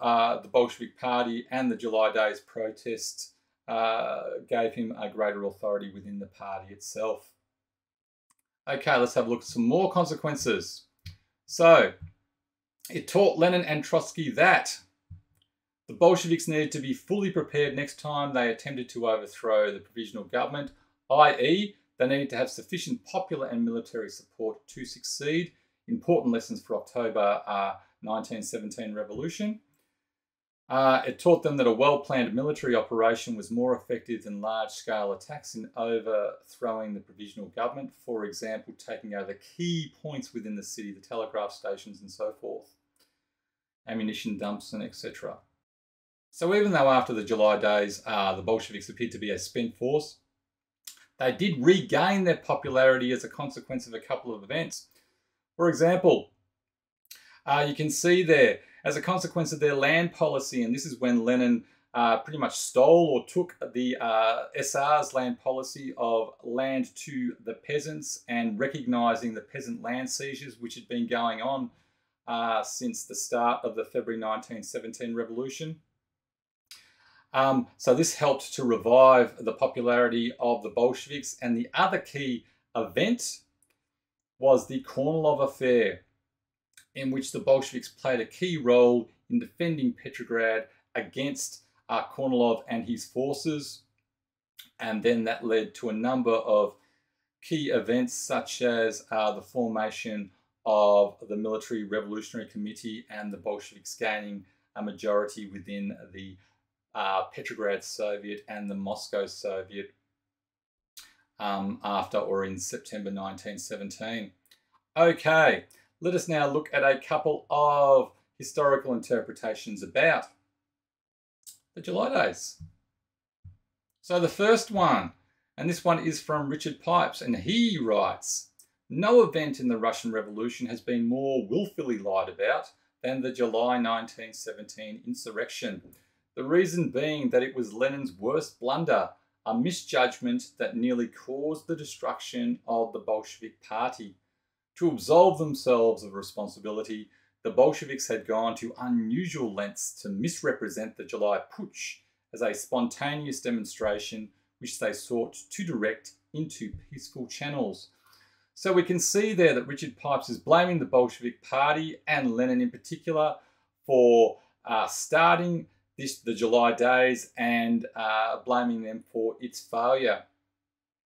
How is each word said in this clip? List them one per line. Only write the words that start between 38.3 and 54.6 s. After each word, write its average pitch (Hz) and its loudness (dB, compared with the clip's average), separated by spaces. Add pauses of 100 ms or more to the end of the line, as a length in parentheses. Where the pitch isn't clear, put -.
taking 110 -12
over 98 -8 (220)
key 170 -4
points 143 -12
within 107 -10
the 101 -10
city, 101 -12
the 98 -18
telegraph 110 -6
stations 98 -10
and 98 -20
so 107 -8
forth, - -14 (1120)
ammunition 107 -6
dumps 104 -8
and 107 -8
et - -12
cetera. - -12 (920)
So 175 0
even 208 4
though 143 6
after 127 4
the 110 -4
July 107 4
days, 104 2
uh, 98 0
the 95 -10
Bolsheviks 110 -4
appeared 113 -6
to 113 -14
be 107 -6
a 90 -4
spent 117 -6
force, 147 -4 (1000)
they 131 0
did 170 0
regain 175 4
their 175 4
popularity 131 2
as 123 -4
a 117 -12
consequence 131 -10
of 117 -16
a 113 -8
couple 123 -8
of 101 -12
events. 143 -8 (720)